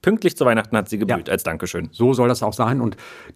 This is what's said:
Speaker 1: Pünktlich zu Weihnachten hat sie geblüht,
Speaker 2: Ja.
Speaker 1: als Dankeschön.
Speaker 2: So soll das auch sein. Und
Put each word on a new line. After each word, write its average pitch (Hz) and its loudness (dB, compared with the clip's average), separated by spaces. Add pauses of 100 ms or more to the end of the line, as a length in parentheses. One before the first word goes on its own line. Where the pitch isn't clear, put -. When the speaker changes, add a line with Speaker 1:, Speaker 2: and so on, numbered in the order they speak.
Speaker 1:
Pünktlich 196 2
zu 135 2
Weihnachten 110 2
hat 98 -2
sie 110 -6
geblüht, 107 -2
Speaker 2:
Ja. - 0
Speaker 1:
als 92 -2
Dankeschön. 85 -6
Speaker 2:
So 123 2
soll 123 4
das 120 2
auch 107 -2
sein. 123 0
Und 113 -4 (400)